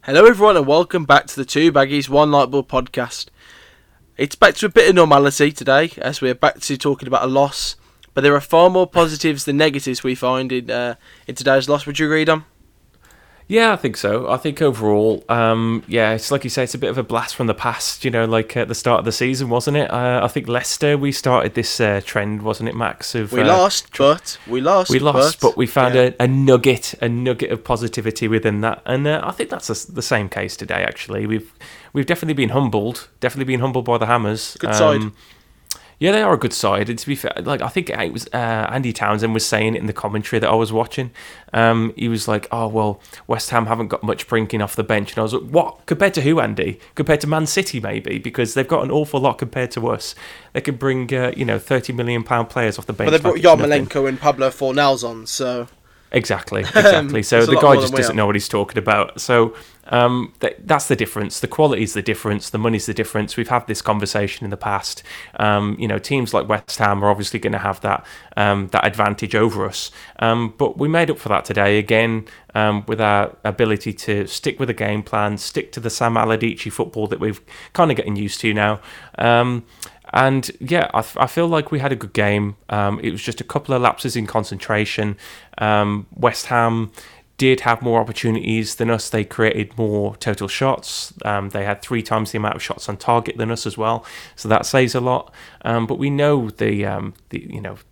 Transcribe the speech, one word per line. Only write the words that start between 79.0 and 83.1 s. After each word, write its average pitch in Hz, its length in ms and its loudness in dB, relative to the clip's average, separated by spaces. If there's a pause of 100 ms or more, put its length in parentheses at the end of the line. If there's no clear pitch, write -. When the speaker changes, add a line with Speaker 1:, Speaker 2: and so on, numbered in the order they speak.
Speaker 2:
Um, 120 480 2 (480)
and 135 360 2 (120)
yeah, 147 320 0
I, 110 60 2
f-, - 180 -8
I 131 100 4
feel 170 200 0
like 156 240 0
we 151 80 -2
had 135 120 0
a 131 40 0
good 104 180 -12
game. 104 420 0 (140)
Um, 104 320 -2
it 113 100 -4